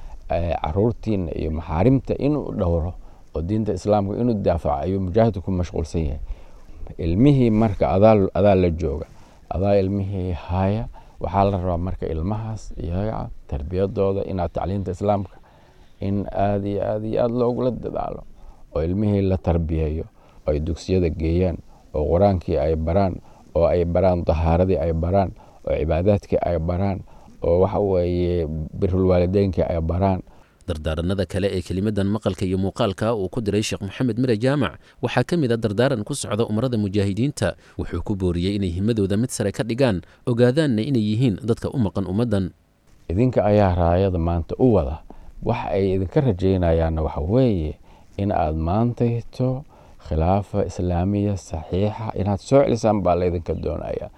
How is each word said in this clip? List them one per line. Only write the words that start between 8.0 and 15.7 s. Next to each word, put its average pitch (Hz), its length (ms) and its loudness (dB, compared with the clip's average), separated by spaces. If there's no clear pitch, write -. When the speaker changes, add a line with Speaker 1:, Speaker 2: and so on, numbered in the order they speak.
Speaker 1:
adaa 98 200 6
la 90 160 4
jooga, 80 360 -4
adaa 101 280 2
ilmihii 95 540 -2
haya, 95 560 -2
waxaa 98 240 2
la 101 140 2
rabaa 87 200 -2
marka 90 280 -4
ilmahaas 107 760 -6
iyaga 95 360 -4
ah 110 120 -8
tarbiyadooda 98 800 -2
inaad 87 260 -2
tacliinta 95 380 -4
Islaamka 101 460 -2